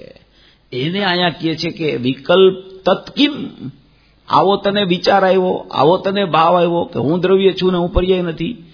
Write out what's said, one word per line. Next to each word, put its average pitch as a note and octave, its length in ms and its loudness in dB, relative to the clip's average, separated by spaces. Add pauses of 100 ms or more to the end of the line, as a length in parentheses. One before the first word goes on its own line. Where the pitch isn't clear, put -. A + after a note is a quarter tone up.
(720)
એને E3 320 -4
અહીંયા F3+ 260 0
કહે D#3+ 260 -4
છે E3+ 140 -6
કે D3 260 -4
વિકલ્પ F3 600 2 (300)
તત્કિમ, - 480 0 (960)
આવો E3 260 2
તને G3+ 280 -2
વિચાર F#3+ 420 2
આવ્યો, F#3 460 0
આવો D#3+ 260 2
તને G3 280 -2
ભાવ D#3+ 300 2
આવ્યો F3 280 0
કે - 160 -6
હું D3+ 200 0
દ્રવ્ય F#3+ 320 4
છું F#3 200 -2
ને F3+ 60 0
હું F3 160 -2
પર્યાય F#3 280 0
નથી, E3 320 -6 (200)